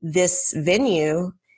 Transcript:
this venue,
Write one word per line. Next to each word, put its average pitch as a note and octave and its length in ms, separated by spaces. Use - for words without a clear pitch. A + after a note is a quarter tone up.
this F3 560
venue, F3 760